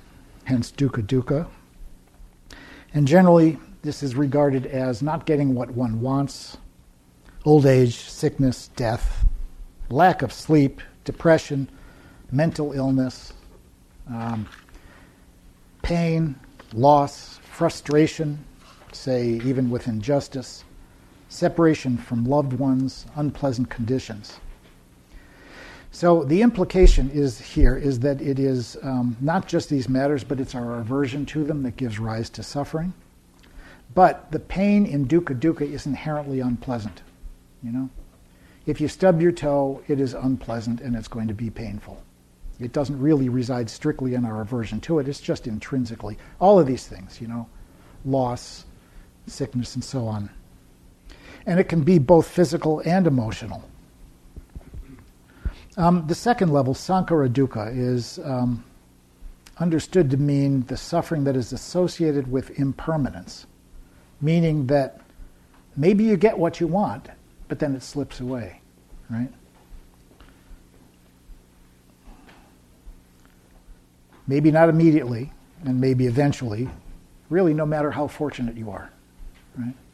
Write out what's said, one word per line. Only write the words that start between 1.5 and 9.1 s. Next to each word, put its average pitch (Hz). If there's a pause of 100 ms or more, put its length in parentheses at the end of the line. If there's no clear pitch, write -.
And 147
generally, 165 (240)
this 147
is 127
regarded 139
as 127
not 151
getting 143
what 120
one 117
wants, 135 (880)
old 151
age, 127
sickness, -
death, - (640)